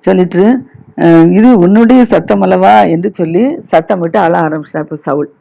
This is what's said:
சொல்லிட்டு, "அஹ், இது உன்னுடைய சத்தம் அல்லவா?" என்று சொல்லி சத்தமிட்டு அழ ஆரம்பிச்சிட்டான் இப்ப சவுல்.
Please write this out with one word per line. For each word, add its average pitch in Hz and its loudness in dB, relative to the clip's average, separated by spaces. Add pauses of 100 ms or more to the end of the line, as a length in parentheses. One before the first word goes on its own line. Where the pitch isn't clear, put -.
சொல்லிட்டு, 185 0 (320)
"அஹ், 165 4
இது 220 2
உன்னுடைய 226 2
சத்தம் 202 -2
அல்லவா?" 190 2
என்று 175 -2
சொல்லி 196 -4
சத்தமிட்டு 170 -4
அழ 175 -2
ஆரம்பிச்சிட்டான் 156 -6
இப்ப 151 -10
சவுல். 143 -6 (100)